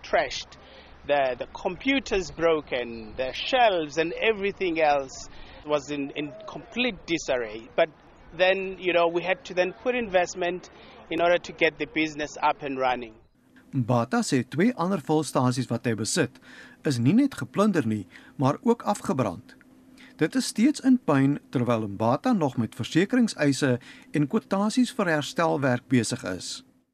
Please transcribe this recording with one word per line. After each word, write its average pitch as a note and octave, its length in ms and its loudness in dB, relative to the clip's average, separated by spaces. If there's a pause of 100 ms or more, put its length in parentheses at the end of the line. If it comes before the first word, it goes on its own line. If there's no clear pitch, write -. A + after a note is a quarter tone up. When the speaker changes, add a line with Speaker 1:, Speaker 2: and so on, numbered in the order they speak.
Speaker 1:
trashed, - 540 -2 (500)
the, C#3 300 2
the C3 160 -8
computers G3+ 760 -2
broken, B2 840 -2
the B2+ 160 -4
shelves F3+ 680 0
and D#3+ 160 0
everything G3 680 -2
else C#3+ 480 0 (360)
was D3 260 -2
in, C#3+ 240 -6
in D3 180 -8 (120)
complete A3+ 600 -6
disarray. A#2+ 720 -4
But E3 140 4 (460)
then, F#3+ 440 2
you F3+ 120 0
know, E3+ 160 6
we E3+ 160 0
had F3+ 220 -4
to F#3+ 80 -12
then F3+ 280 0
put B3 140 0
investment F3+ 760 -2 (400)
in E3 120 -2
order F3 160 6
to E3+ 160 -6
get D#3 260 2
the D3+ 160 -2
business D3+ 480 -4
up D3+ 180 2
and C#3 160 -6
running. B2 360 -2 (580)
Speaker 2:
Mbata A#2+ 520 0
sê B2+ 200 0
twee F#3+ 320 0
ander F3+ 280 -2
vulstasies C3+ 680 0
wat A#2 160 -4
hy A#2 80 2
besit, A#2 440 -2 (480)
is C3 120 0
nie B2+ 160 4
net C4+ 200 2
geplunder F3 520 0
nie, G#2+ 180 -2 (300)
maar C#3 280 2
ook A#3 200 2
afgebrand. C3 720 -2 (640)
Dit E3 160 0
is C4 160 0
steeds B3+ 360 2
in B3+ 120 6
puin C#3 380 2 (140)
terwyl A#2 360 0
Mbata A2+ 480 0
nog D#3 220 0
met A2 180 -4
versekeringseise D3 1000 0 (340)
en D3 160 0
kwotasies G#3+ 680 -2
vir F3 180 0
herstelwerk D3 720 0
besig A#2+ 400 0
is. - 360 -8 (300)